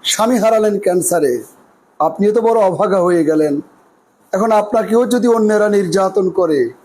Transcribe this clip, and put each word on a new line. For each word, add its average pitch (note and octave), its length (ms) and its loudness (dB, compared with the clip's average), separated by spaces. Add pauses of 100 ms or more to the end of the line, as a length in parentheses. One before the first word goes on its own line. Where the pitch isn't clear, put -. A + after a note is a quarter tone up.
স্বামী A#3 360 0
হারালেন G#3+ 420 0
ক্যান্সারে, E3 640 0 (540)
আপনিও G3 340 0
তো A3+ 100 0
বড় A3+ 180 2
অভাগা F#3+ 400 0
হয়ে F3 240 2
গেলেন। D3+ 360 0 (720)
এখন G#3+ 200 0
আপনাকেও G#3+ 540 0
যদি A#3+ 220 0
অন্যেরা G#3+ 400 2
নির্যাতন F#3+ 600 0
করে D#3 400 0 (140)